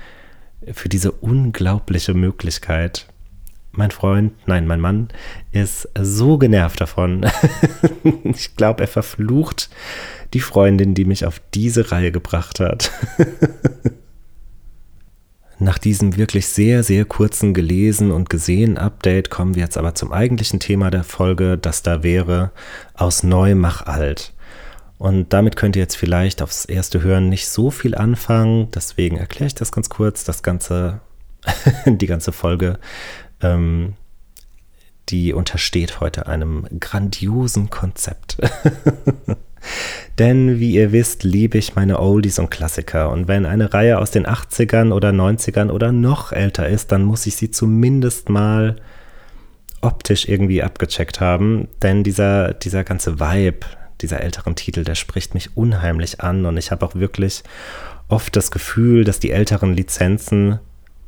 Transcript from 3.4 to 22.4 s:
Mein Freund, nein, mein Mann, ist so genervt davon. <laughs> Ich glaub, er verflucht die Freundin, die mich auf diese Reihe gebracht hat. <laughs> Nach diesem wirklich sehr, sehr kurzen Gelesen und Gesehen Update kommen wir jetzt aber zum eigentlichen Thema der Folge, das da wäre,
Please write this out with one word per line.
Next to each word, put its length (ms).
Mein 180
Freund, 420
nein, 220
mein 120
Mann, 280
ist 380
so 400
genervt 420
davon. 500
<laughs> 60
Ich 320
glaub, 240
er 80
verflucht 800
die 80
Freundin, 540
die 100
mich 200
auf 160
diese 400
Reihe 180
gebracht 480
hat. 320
<laughs> 840
Nach 200
diesem 380
wirklich 320
sehr, 340
sehr 220
kurzen 500
Gelesen 560
und 180
Gesehen 480
Update 540
kommen 240
wir 80
jetzt 160
aber 160
zum 180
eigentlichen 460
Thema 320
der 140
Folge, 520
das 260
da 200
wäre, 480